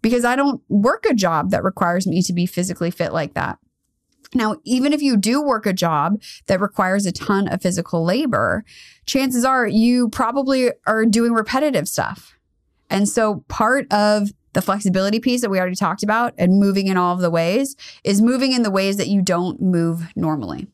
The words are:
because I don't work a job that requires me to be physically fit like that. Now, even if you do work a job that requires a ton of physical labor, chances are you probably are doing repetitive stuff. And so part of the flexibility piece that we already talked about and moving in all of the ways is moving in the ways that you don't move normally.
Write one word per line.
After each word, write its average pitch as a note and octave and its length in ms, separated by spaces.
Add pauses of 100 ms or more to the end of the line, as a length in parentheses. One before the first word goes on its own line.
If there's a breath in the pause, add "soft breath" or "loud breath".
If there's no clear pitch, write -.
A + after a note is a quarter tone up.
because A#3+ 220
I B3 140
don't C#4+ 320
work G#3 360
a F#4+ 80
job F3+ 360
that - 160
requires F#3 420
me F3 140
to F3+ 100
be F3 140
physically F3 440
fit F3 220
like D3 220
that. - 240 (760)
Now, G#3+ 280
even B3+ 300
if D4 100
you C4+ 120
do A#3 280
work A#3 240
a F#3+ 60
job E3+ 460 (280 loud breath)
that F#3 120
requires G3 460
a F3 60
ton G3 360
of - 140
physical F3 420
labor, F#3+ 640 (400 loud breath)
chances B3+ 400
are C4 220
you A#3 420
probably C4 600 (160)
are A3 180
doing A#3 280
repetitive A#3 540
stuff. - 480 (540)
And G3+ 180
so G#3+ 400
part B3 460
of G#3 380 (220)
the G3 100
flexibility G3+ 560
piece B3 220
that A3 100
we F#3+ 80
already F#3 160
talked F#3 260
about A3+ 380
and F3+ 200
moving G3 280
in F#3+ 100
all F3+ 160
of F3+ 80
the F3 80
ways F3 460 (280 loud breath)
is G3+ 200
moving C4 300
in A#3+ 100
the G#3+ 80
ways G3 260
that G3+ 100
you G3 140
don't F3+ 400
move E3+ 540
normally. C#3 580